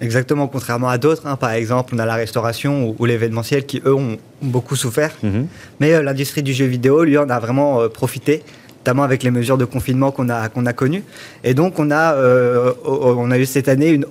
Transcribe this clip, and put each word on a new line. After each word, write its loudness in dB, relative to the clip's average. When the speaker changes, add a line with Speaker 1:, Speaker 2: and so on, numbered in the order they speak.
Speaker 1:
Exactement, 0
contrairement -4
à 0
d'autres, 0
hein, -4
par -2
exemple, -2
on -2
a -2
la -2
restauration -2
ou, -6
ou 0
l'événementiel -2
qui, -8
eux, 4
ont -2
beaucoup -4
souffert. -2
Speaker 2:
Mhm. -2
Speaker 1:
Mais, 4
euh, 4
l'industrie -4
du -2
jeu 2
vidéo, 4
lui, 4
en 2
a 0
vraiment, 0
euh, 2
profité, -2
notamment 2
avec 0
les 2
mesures 0
de 2
confinement 0
qu'on -4
a, -2
qu'on -2
a 0
connues. -2
Et 2
donc, 0
on 0
a, 4
euh, 4
o-, -2
o-, 2
on -2
a 2
eu 2
cette -2
année 4
une 2